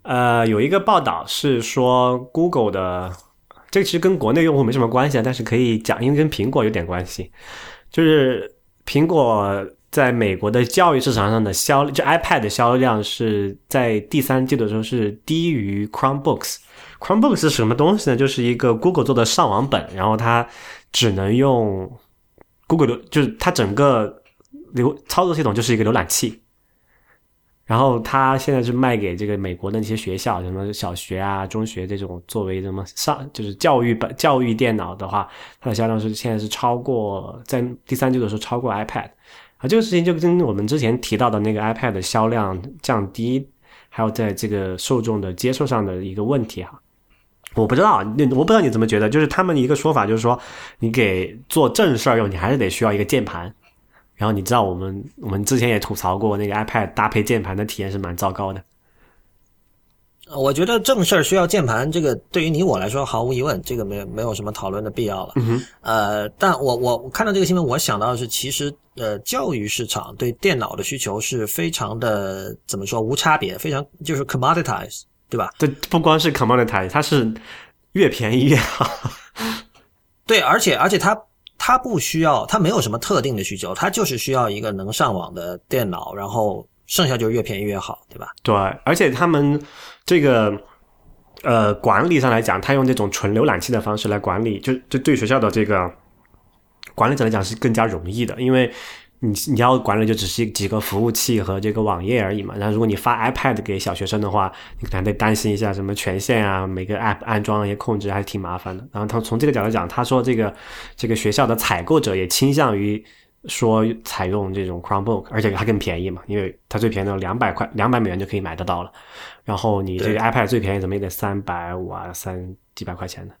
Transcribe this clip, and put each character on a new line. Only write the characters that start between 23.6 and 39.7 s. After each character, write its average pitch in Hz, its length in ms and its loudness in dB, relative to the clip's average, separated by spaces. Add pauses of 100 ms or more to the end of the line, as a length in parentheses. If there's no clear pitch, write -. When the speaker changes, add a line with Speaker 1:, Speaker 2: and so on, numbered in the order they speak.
Speaker 1:
个 123 480 2 (520)
流-， 127 200 2 (140)
操 185 180 2
作 175 80 0
系 147 80 -2
统 107 140 2
就 117 60 0
是 117 120 2
一 107 40 4
个 110 80 2
浏 110 80 2
览 113 140 2
器。 - 340 -4 (1200)
然 113 140 0
后 127 220 4
它 135 380 2
现 135 160 -2
在 123 100 2
是 120 100 -2
卖 123 240 2
给 92 180 -2
这 104 100 -4
个 104 120 -2
美 92 180 -4
国 98 160 -6
的 110 80 -2
那 107 60 -4
些 110 100 -4
学 92 220 -6
校， 92 240 -2
什 90 100 -6
么 101 220 -6
小 90 200 -6
学 92 260 -8
啊、 98 260 -2
中 110 200 -4
学 92 200 -8
这 98 120 -6
种， 90 300 -8
作 107 160 -4
为 95 180 -4
什 98 100 -6
么 95 120 -6 (120)
上-， 143 360 -4
就 113 120 -10
是 101 120 -8
教 135 260 2
育 120 120 2
本-， 113 240 -4
教 139 240 4
育 117 120 0
电 113 220 0
脑 90 180 -6
的 98 140 -10
话， 98 220 -4 (320)
它 127 80 -6
的 107 60 0
销 113 120 0
量 110 120 0
是， 107 140 -2
现 117 160 -6
在 110 80 -2
是 107 120 -4
超 120 260 0
过， 110 680 -4
在 123 180 -2 (220)
第 131 100 -2
三 131 160 0
季 127 80 0
度 117 60 0
的 101 40 -4
时 110 60 -4
候 107 40 -6
超 123 200 -6
过 123 140 -2
iPad。 107 360 -6 (500)
啊， 135 100 -6
这 220 80 4